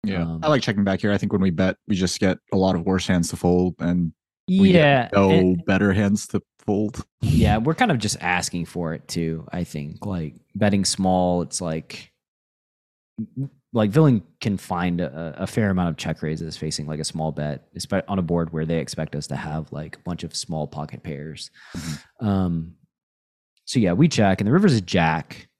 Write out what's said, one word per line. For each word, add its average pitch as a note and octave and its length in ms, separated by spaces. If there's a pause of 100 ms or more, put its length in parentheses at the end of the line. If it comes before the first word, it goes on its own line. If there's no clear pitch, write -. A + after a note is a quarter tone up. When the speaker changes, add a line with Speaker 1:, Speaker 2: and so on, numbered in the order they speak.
Speaker 1:
Yeah. F#2 200
Speaker 2:
Um, E2 200
Speaker 1:
I D#3 60
like C#3 120
checking G2+ 220
back F#2+ 160
here. G2+ 140
I G2 40
think - 140
when G2 100
we F#2+ 100
bet, F#2 260 (100)
we G#2 80
just F2+ 240
get F#2 180 (140)
a G2+ 60
lot F#2 180
of E2+ 100
worse F#2+ 220
hands F2 220
to F2 80
fold, F2+ 420
and E2+ 320 (380)
we F#3+ 240
Speaker 2:
Yeah, C#3+ 300
Speaker 1:
get - 100
no G2 160
Speaker 2:
and F#2 360
Speaker 1:
better G2 280
hands G#2 340
to - 140 (180)
fold. G#2 460 (160)
Speaker 2:
Yeah, A2 380
we're D3+ 160
kind A#3 160
of C3 80
just G#2 200
asking F2 460
for E2 280
it - 140
too, D#2+ 460
I F2 100
think. D2+ 420
Like, F2 300 (180)
betting G2+ 300
small, F2+ 600
it's - 180
like, D#2+ 500 (1600)
like, G#2+ 180
villain C3+ 320 (160)
can G2+ 180
find F2 440
a, D2+ 360
a F#2 100
fair G#2+ 220
amount F2+ 200
of D#2 80
check - 240
raises D#2+ 340
facing, D#2 320
like, D#2 140
a - 20
small D#2 300
bet, D2 420
espe-, - 320
on F#2+ 120
a - 20
board E2+ 320
where D#2+ 120
they E2 140
expect D#2 360
us D2 120
to C#2 80
have, D#2 380
like, D2+ 240
a - 20
bunch F2 240
of E2 120
small D#2 320
pocket - 360
pairs. D2 460 (260)
Speaker 1:
Mm-hmm. D#2 520
Speaker 2:
Um, F2 480 (880)
so - 140
yeah, F#2 140
we D3 140
check, G2+ 320
and G2+ 80
the A2+ 60
river's F3+ 220
a G#2 60
jack D#2+ 680 (100)